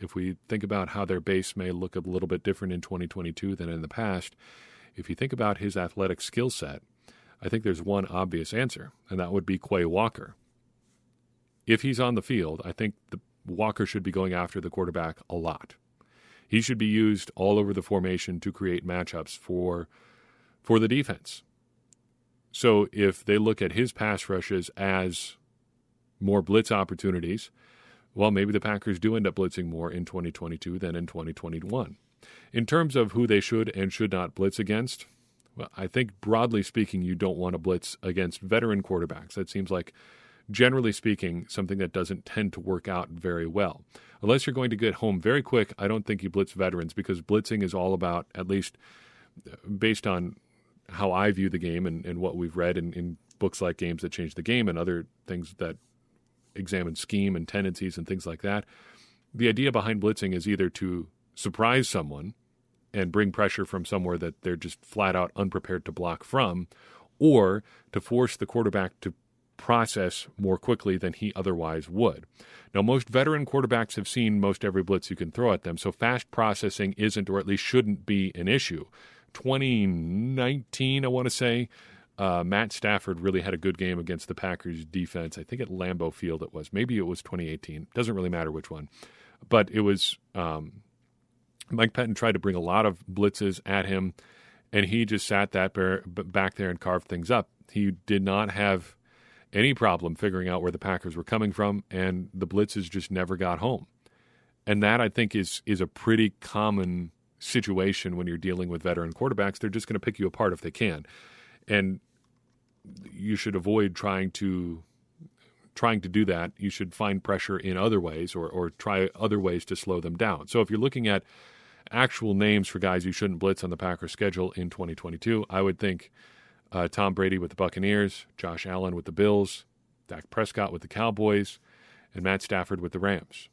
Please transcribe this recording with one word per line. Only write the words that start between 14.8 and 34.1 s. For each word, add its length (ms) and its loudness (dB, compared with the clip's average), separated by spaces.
a 60 -6
lot. 400 -6
He 120 4
should 180 0
be 80 2
used 500 2
all 240 4
over 120 0
the 80 -2
formation 600 -2
to 100 -6
create 340 -4
matchups 540 -6
for, 480 -4
for 180 6
the 80 4
defense. 560 -4
So 420 6
if 320 2
they 140 4
look 240 2
at 100 0
his 200 0
pass 360 -2
rushes 480 -2
as 600 -2
more 240 4
blitz 300 4
opportunities, 760 -2
well, 160 4
maybe 180 4
the 80 2
Packers 400 -2
do 160 2
end 140 2
up 80 -2
blitzing 300 0
more 260 -4
in 120 -6
twenty 280 -6
twenty-two 480 -8
than 160 -4
in 100 -4
twenty 260 -8
twenty-one. 640 -6
In 140 0
terms 300 2
of 160 4
who 140 4
they 140 6
should 360 0
and 160 0
should 180 0